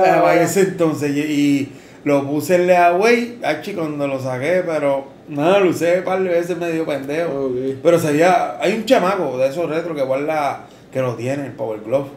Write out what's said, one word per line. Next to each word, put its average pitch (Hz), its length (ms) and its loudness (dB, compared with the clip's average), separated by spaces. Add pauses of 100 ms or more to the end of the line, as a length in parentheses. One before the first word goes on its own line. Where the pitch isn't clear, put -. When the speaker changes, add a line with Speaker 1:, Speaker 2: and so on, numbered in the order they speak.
Speaker 1:
Ah, 165 140 4
vaya, 170 200 4
ese 170 200 2
entonces, 160 520 0
y, 143 60 0
y 143 520 0 (320)
lo 143 220 2
puse 151 280 0
en 180 120 4
Leaway, 180 800 4
ah, 151 160 -2
chico, 202 220 -8
cuando 147 240 -4
lo 135 120 -4
saqué, 131 480 -2
pero 143 380 -2 (240)
nada, 160 320 2
lo 185 100 4
usé 170 280 0
un 185 60 -6
par 190 180 -2
de 185 80 -2
veces 170 260 -2
medio 165 300 -4
pendejo. 143 600 -4
Speaker 2:
Ok. 131 60 -4 (300)
Speaker 1:
Pero 165 160 4
sería, 165 600 2
hay 165 140 0
un 220 140 -6
chamaco 180 500 2
de 131 120 2
esos 156 200 -4
retro 165 260 -4
que 143 80 -4
guarda, 139 640 -2 (260)
que 131 120 -4
lo 123 120 -2
tiene, 131 340 -4
el 113 40 -12
Power 107 320 -6
Glove. 117 220 -2 (100)